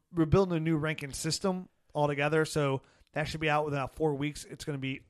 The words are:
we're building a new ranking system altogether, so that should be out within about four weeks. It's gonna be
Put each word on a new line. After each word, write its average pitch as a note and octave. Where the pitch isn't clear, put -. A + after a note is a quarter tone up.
we're E3
building F3+
a D#3+
new D#3+
ranking D3
system F#3
altogether, D3
so C#3
that D3+
should D#3+
be D#3
out D3+
within C#3+
about C3
four D#3
weeks. C#3+
It's -
gonna D3
be C3+